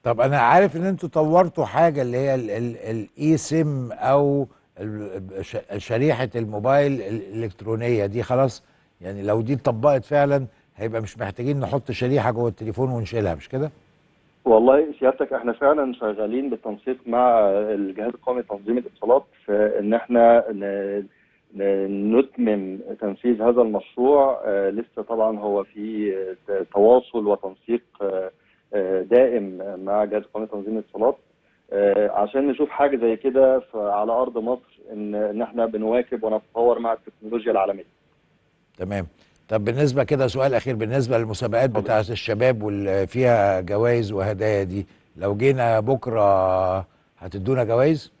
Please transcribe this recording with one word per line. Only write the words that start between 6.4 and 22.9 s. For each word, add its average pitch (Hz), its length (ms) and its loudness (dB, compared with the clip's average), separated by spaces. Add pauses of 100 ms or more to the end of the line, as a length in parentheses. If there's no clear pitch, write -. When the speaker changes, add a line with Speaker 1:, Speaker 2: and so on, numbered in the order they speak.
Speaker 1:
الإلكترونية 107 1040 -2
دي، 104 180 -4
خلاص 127 400 0 (380)
يعني 98 220 -10
لو 107 180 0
دي 120 120 -2
اتطبقت 127 520 0
فعلًا 143 400 2 (320)
هيبقى 113 240 -4
مش 107 160 -12
محتاجين 120 420 -4
نحط 127 320 -4
شريحة 123 400 0
جوه 117 180 -2
التليفون 113 420 -4
ونشيلها، 107 440 -4
مش - 140 -18
كده؟ 143 220 -6 (760)
Speaker 2:
والله 131 400 6 (140)
سيادتك 135 340 0
احنا 117 200 -4
فعلًا 143 400 0
شغالين 110 560 -4
بالتنسيق 113 560 -8
مع 120 340 4 (100)
الجهاز 101 580 -2
القومي 123 340 -4
لتنظيم 107 360 -4
الاتصالات 123 460 0 (220)
في 104 340 0
ان 104 140 0
احنا 117 580 6
ن-، 101 520 -6 (520)
ن-، 98 640 0
نتمم 107 600 -2 (220)